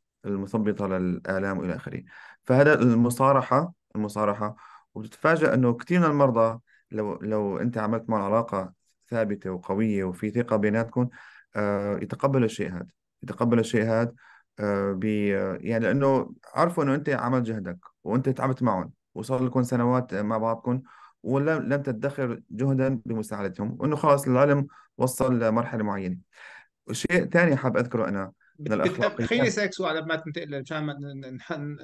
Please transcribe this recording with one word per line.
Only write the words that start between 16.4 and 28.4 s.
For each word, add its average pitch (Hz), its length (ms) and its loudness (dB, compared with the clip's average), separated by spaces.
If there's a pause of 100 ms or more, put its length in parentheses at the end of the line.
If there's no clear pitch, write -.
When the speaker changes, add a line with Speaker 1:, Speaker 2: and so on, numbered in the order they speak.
Speaker 1:
عرفوا 170 300 0
إنه 135 100 0
أنت 147 140 -4
عملت 123 380 0
جهدك 95 320 -6 (260)
وأنت 123 240 0
تعبت 131 340 -2
معهم 98 300 0 (220)
وصار 127 300 -2
لكم 127 180 0
سنوات 123 520 0
مع 107 240 -2
بعضكم 113 440 -2 (400)
ولم، 143 400 0
لم 139 200 -2
تدخر 131 580 -4 (100)
جهدا 131 560 0
بمساعدتهم، 107 760 -6
وإنه 151 160 0
خلاص 143 320 4
العلم 139 380 4 (320)
وصل 127 400 0
لمرحلة 113 460 0
معينة. 98 320 -4 (760)
شيء 175 320 0
ثاني 170 320 4
حاب 127 200 0
أذكره 120 320 0
أنا 95 240 -6 (260)